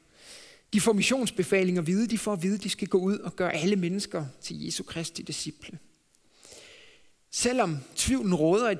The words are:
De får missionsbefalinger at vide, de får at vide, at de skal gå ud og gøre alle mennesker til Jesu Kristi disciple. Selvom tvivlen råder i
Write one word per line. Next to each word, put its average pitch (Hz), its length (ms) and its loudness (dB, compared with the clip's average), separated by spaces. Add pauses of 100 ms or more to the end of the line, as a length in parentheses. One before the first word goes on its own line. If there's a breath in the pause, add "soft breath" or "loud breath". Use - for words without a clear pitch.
(720 loud breath)
De 208 80 4
får 226 120 4
missionsbefalinger 190 880 2
at 151 60 -2
vide, 202 200 2
de 220 100 -2
får 208 160 -2
at 165 100 -2
vide, 196 120 0
at 190 80 -6
de 196 60 -4
skal - 180 -4
gå 196 100 4
ud 190 200 2
og - 180 -10
gøre 175 180 0
alle 180 220 2
mennesker 180 500 -2 (160)
til - 240 -10
Jesu - 180 -6
Kristi - 380 -10
disciple. - 580 -12 (1500 loud breath)
Selvom 233 460 0 (180)
tvivlen 220 400 2
råder 185 340 4
i 196 100 0